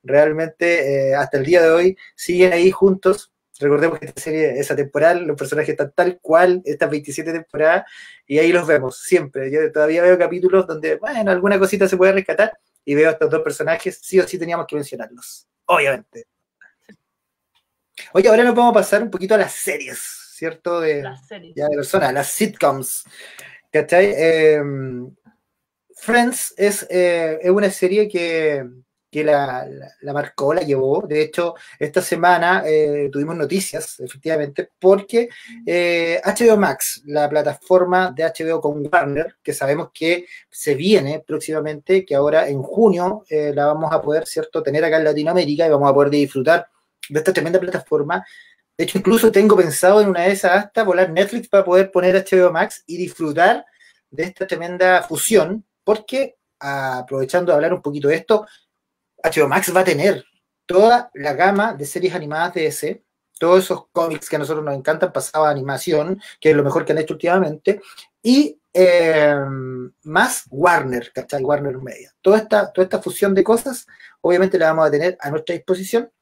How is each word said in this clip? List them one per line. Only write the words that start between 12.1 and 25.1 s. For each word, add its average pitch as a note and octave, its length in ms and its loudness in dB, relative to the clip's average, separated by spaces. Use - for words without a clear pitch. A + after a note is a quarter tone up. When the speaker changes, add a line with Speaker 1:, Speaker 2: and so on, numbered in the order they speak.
Speaker 1:
rescatar, G3 400 -2
y C#3+ 120 -2
veo D#3 120 4
a D#3+ 60 4
estos D#3 160 0
dos D#3 120 0
personajes, D#3+ 600 -4
sí F#3 160 2
o - 80 0
sí F3+ 100 -10
teníamos E3 300 -6
que D3+ 80 -10
mencionarlos, B2 720 -12
obviamente. C3+ 600 -2
Oye, F#3+ 140 4
ahora A3+ 160 6
nos A#3+ 120 2
vamos A#3+ 160 4
a A3 80 4
pasar G3+ 220 0
un A3+ 80 -6
poquito F#3+ 260 -2
a - 20 4
las - 160 -2
series, C3+ 460 -10
¿cierto? E3 480 -6
De, D3+ 200 -2
Speaker 2:
Las C3+ 260 -16
series. E3 280 -20
Speaker 1:
ya D3 140 -4
de D3 80 -2
personas, C#3+ 360 -2
las C#3 140 -4
sitcoms, - 800 -4
¿cachai? D#3+ 460 2
Em, C#3+ 1000 0